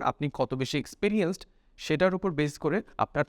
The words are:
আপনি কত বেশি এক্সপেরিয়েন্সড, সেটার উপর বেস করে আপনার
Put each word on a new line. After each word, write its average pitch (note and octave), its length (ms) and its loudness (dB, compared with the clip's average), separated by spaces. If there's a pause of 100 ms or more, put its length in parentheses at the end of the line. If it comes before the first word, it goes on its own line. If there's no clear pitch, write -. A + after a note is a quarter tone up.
(120)
আপনি D3 220 -2
কত C3 200 -2
বেশি C3 300 -2
এক্সপেরিয়েন্সড, G3+ 580 0 (360)
সেটার F3+ 380 2
উপর F#3 160 0
বেস D3 260 0
করে D#3+ 240 0 (160)
আপনার C#3+ 320 0